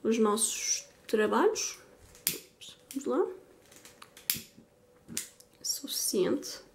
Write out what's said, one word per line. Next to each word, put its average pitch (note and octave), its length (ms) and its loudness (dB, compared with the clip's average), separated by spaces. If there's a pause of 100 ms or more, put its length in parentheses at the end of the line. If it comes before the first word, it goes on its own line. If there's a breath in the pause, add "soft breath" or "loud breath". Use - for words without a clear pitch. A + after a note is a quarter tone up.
os A3+ 160 2
nossos - 640 2 (220)
trabalhos. A3+ 720 2 (1120)
Vamos C#4 140 -8
lá. C#4 220 2 (2250)
Suficiente. - 1000 -4 (160)